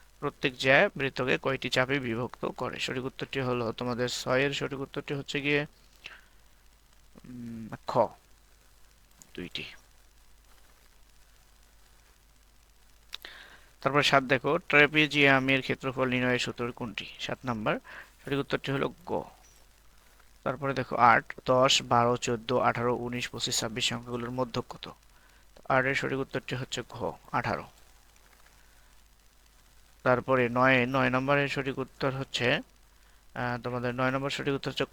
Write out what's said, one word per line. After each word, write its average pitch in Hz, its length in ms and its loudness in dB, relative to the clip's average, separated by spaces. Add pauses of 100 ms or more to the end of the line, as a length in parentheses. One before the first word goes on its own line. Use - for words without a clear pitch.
(200)
প্রত্যেক 143 380 -4
জ্যা 139 400 6
বৃত্তকে 135 460 0
কয়টি 131 320 -2
চাপে 131 200 2 (120)
বিভক্ত 113 340 -4 (180)
করে? 127 180 -6
সঠিক 127 320 -6
উত্তরটি - 380 -8
হলো 120 240 -2
তোমাদের 123 360 -4 (120)
ছয়ের 135 380 0
সঠিক 135 280 -6
উত্তরটি - 280 -8
হচ্ছে 139 260 -6
গিয়ে, 147 260 0 (1600)
উম, 117 400 -12 (180)
খ, - 60 -6 (1400)
দুইটি। 82 300 -10 (4000)
তারপরে 135 220 2
সাত 139 200 6 (100)
দেখো, 143 260 2 (100)
ট্রাপিজিয়ামের 143 1000 6
ক্ষেত্রফল 131 420 -2
নির্ণয়ের 123 300 0
সূত্র 120 340 -4
কোনটি? - 340 -12 (200)
সাত 123 120 -6 (100)
নম্বর, 117 260 -2 (460)
সঠিক 139 180 -4
উত্তরটি 135 340 -4
হলো 139 140 0 (240)
গ। - 20 -6 (1300)
তারপরে 139 300 -2
দেখো 127 220 -4
আট, 120 280 8 (220)
দশ, 131 360 6
বারো, 123 340 4
চোদ্দ, 117 340 -4 (180)
আঠারো, 120 260 2
উনিশ, 120 340 -6
পঁচিশ, 117 320 -6
ছাব্বিশ 117 280 -4
সংখ্যাগুলোর 120 420 -6
মধ্যক 127 420 -4
কত? - 140 -16 (880)
আটের 131 220 2
সঠিক 135 240 -2
উত্তরটি 131 380 -6
হচ্ছে 123 340 -8
ঘ, 95 220 -6 (200)
আঠারো। 107 320 -2 (2500)
তারপরে 127 460 4
নয়, 123 380 4
নয় 127 240 2
নম্বরের 135 380 2
সঠিক 135 300 -4
উত্তর 135 320 -4
হচ্ছে, 131 440 -2
আহ, - 1080 -8
তোমাদের 123 320 -4
নয় 127 160 0
নম্বর 135 200 -2
সঠিক 139 240 -2
উত্তর 135 160 -4
হচ্ছে 131 220 -4